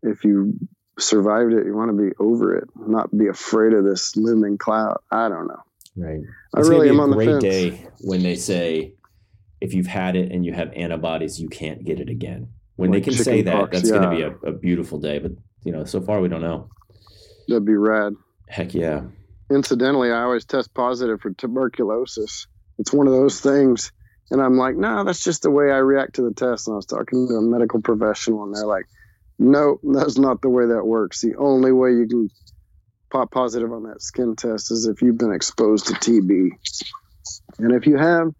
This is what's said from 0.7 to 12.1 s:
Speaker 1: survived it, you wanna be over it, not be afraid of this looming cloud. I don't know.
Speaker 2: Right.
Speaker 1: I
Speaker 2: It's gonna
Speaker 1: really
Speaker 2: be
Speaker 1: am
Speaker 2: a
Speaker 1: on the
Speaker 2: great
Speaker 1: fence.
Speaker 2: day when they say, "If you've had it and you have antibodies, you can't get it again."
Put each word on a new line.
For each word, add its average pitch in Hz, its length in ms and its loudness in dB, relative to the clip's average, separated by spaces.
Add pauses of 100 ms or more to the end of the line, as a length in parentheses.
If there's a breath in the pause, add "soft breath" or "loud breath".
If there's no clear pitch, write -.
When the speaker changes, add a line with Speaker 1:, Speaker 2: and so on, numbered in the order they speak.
Speaker 1:
survived 110 540 2
it, 110 120 2
you 101 100 -4
wanna 110 180 -2
be 101 260 0
over 107 380 0
it, - 180 -8
not 110 400 -2
be 104 120 2
afraid 110 460 2
of 104 100 4
this 98 320 -2
looming 107 420 2
cloud. 110 400 -2 (140)
I 113 180 0
don't 85 180 -8
know. - 140 -14 (360)
Speaker 2:
Right. 78 240 -8 (320 loud breath)
Speaker 1:
I - 60 0
Speaker 2:
It's 151 100 6
gonna 165 100 8
Speaker 1:
really 151 100 6
Speaker 2:
be 139 60 6
Speaker 1:
am 147 40 6
Speaker 2:
a 147 40 4
Speaker 1:
on 143 60 4
the - 80 4
Speaker 2:
great 110 120 4
Speaker 1:
fence. 135 140 2
Speaker 2:
day 95 440 0 (120)
when 92 240 -2
they 87 120 -2
say, 82 580 -4 (680)
"If 92 140 -8
you've 90 140 -2
had 92 280 -4
it 90 160 0
and 90 140 -4
you 85 80 -6
have 82 200 -6
antibodies, 80 680 -6
you 80 80 -10
can't 76 340 -12
get - 160 -6
it 62 100 -10
again." 60 380 -10 (300)